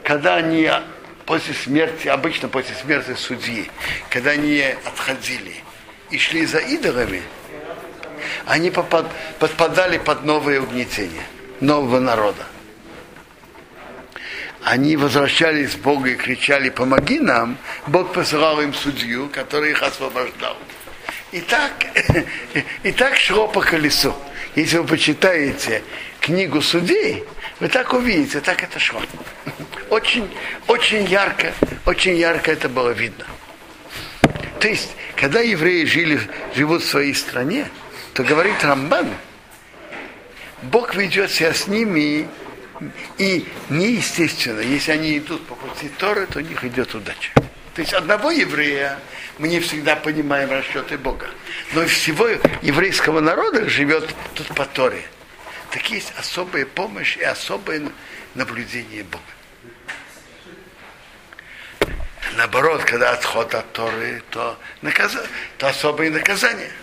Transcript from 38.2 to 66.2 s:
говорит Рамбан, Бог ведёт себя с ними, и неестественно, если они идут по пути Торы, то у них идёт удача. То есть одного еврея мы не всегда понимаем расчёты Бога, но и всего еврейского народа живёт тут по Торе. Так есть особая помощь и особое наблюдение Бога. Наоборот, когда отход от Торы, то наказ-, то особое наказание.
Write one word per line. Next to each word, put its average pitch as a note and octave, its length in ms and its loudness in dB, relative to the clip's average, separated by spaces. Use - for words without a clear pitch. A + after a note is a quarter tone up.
говорит E3 400 4
Рамбан, D3 460 4
Бог A3+ 320 2
ведёт F#3+ 360 2
себя D#3+ 220 4
с - 140 -2
ними, D#3 600 2
и F#3+ 300 0
неестественно, D#3+ 880 0
если C#3 320 0
они D#3 280 0
идут D3 260 -8
по B2 100 -12
пути C3+ 420 -10
Торы, G3+ 280 2
то D3 140 -6
у - 20 -4
них E3 240 -8
идёт B2 300 -2
удача. - 360 -10
То E3+ 60 -4
есть D#3 120 -2
одного G3 380 2
еврея C#3+ 680 0
мы D3+ 100 -2
не E3+ 120 2
всегда D3+ 360 0
понимаем C#3+ 560 0
расчёты C3+ 460 -4
Бога, C3 320 -4
но D#3+ 100 2
и - 20 2
всего D#3+ 420 2
еврейского D#3 600 4
народа A3+ 480 2
живёт D3 400 2
тут D3+ 140 -8
по - 180 -2
Торе. A#2 380 0
Так - 200 -4
есть G#3 260 -6
особая F3 480 -4
помощь F#3+ 520 -4
и E3+ 60 -4
особое D#3 600 -4
наблюдение A2+ 680 -8
Бога. F2 200 -12
Наоборот, C#3+ 480 2
когда A#2+ 300 4
отход A2+ 420 -2
от A2+ 180 -6
Торы, A2+ 560 -4
то A#2 280 -4
наказ-, G#3 460 0
то C3+ 100 0
особое D3+ 440 0
наказание. G3 600 0